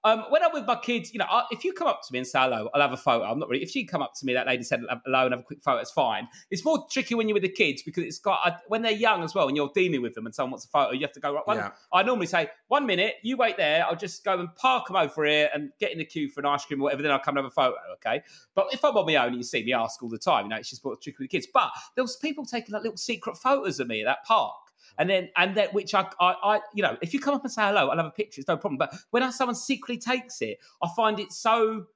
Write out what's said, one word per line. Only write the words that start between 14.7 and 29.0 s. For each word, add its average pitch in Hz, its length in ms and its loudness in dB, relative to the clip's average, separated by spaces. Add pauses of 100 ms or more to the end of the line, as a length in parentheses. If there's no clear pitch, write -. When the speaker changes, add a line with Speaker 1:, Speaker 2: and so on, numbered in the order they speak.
Speaker 1:
'em 185 60 -4
over 156 300 2
here 151 280 4
and 147 260 -6
get 208 120 -2
in 165 80 -8
the 151 60 -6
queue 147 240 -6
for 143 120 -10
an 143 60 -4
ice 143 180 0
cream 139 160 -4
or - 40 0
whatever, 139 180 0
then 147 80 2
I'll 139 80 4
come 139 180 -2
and 135 80 -2
have 127 60 -12
a - 40 -8
photo," 131 220 2 (180)
okay? 120 260 -2 (340)
But 196 180 2
if - 120 -4
I'm 262 120 4
on 185 80 2
my 160 120 2
own 123 120 4
and 123 80 -4
you 120 60 -6
see 120 200 -2
me 123 100 0
ask 113 300 -2
all 117 60 -8
the 113 100 -8
time, 120 260 2
you 104 40 -10
know, 110 80 -4
it's 120 120 -10
just - 160 -16
more 123 120 -6
tricky - 220 -14
with 131 100 -8
the 175 80 -4
kids. 135 140 -6
But 220 200 4 (240)
there 262 80 0
was 240 140 -4
people 294 280 -6
taking, 233 280 -8
like, 214 100 -6
little 214 140 -4
secret 196 400 -6
photos 254 420 0
of 123 80 -2
me 110 140 -2
at 107 40 -2
that 127 200 0
park. 202 260 2 (460)
And 170 120 2
then, 185 280 2
and 185 180 4
then, 202 160 2
which 202 240 -2
I, 190 60 6 (180)
I, 180 240 6
I, 208 160 4 (160)
you 202 80 0
know, 117 180 2
if 165 120 -6
you 277 80 0
come 285 120 0
up 277 120 -2
and 247 60 -4
say 226 100 -2
hello, 196 260 4
I'll 135 80 2
have 165 100 2
a 156 60 -10
picture, - 300 -8
it's 135 80 -8
no 170 80 2
problem. 147 200 -4
But 135 160 0 (180)